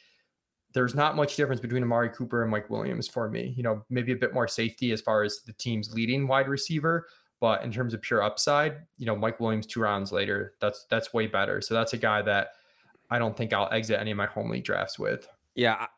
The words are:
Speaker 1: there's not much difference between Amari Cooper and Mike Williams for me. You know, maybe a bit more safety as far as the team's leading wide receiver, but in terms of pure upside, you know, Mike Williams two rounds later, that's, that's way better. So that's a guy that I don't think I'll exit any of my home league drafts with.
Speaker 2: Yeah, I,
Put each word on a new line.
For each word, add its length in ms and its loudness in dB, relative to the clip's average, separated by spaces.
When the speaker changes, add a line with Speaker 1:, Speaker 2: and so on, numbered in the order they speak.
Speaker 1:
there's 200 2
not 220 2
much 200 0
difference 240 0
between 220 -2
Amari 280 2
Cooper 320 -2
and 80 0
Mike 180 -2
Williams 400 -4
for 220 -4
me. 260 -4
You 60 -4
know, 260 0
maybe 240 -2
a 40 0
bit 180 0
more 120 2
safety 460 -2
as 80 -2
far 220 2
as 240 -2
the 80 -18
team's 400 -4
leading 340 0
wide 200 4
receiver, 580 -2
but 220 4
in 100 -6
terms 220 -2
of 80 -6
pure 200 2
upside, 540 2
you 80 -6
know, 100 0
Mike 240 -2
Williams 260 0
two 140 -4
rounds 320 0
later, 480 -2
that's, 300 -2
that's 240 0
way 120 2
better. 360 0
So 100 -4
that's 220 0
a 40 -4
guy 240 2
that 260 2
I 80 2
don't 180 0
think 180 -2
I'll 180 2
exit 260 2
any 120 -2
of 80 -2
my 80 2
home 240 -4
league 140 -4
drafts 340 -2
with. 280 -2
Speaker 2:
Yeah, 200 4
I, 120 -6